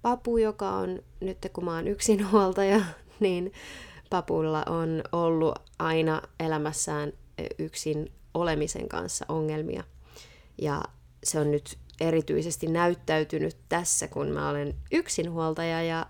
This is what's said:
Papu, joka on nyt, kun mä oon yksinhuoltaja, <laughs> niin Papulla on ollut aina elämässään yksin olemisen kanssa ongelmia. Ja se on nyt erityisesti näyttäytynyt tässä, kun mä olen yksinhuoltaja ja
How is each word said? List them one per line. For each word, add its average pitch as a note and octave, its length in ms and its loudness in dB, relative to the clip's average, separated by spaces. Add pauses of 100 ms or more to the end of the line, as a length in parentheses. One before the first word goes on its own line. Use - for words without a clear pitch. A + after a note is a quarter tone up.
Papu, A#3+ 360 0
joka G#3+ 320 0
on F#3 300 -2 (200)
nyt, F#3 180 -6 (160)
kun F3 120 -4
mä E3+ 100 -2
oon E3 120 -4
yksinhuoltaja, G3 920 4 (220)
<laughs> - 160 -20
niin F#3 340 0 (560)
Papulla D#3+ 540 0
on E3 480 0
ollut E3 440 2 (240)
aina D#3+ 420 2 (180)
elämässään D3+ 760 -2 (460)
yksin D3+ 520 -4 (220)
olemisen D#3 560 0
kanssa - 400 -6
ongelmia. D#3 540 -4 (760)
Ja C#3+ 260 -2 (400)
se - 160 0
on D3 120 4
nyt - 260 -2 (240)
erityisesti D#3+ 680 0
näyttäytynyt D#3+ 920 2 (120)
tässä, E3+ 380 0
kun C#3+ 200 -4
mä D3 220 -2
olen C#3+ 260 -2 (160)
yksinhuoltaja E3 920 0
ja E3 260 -2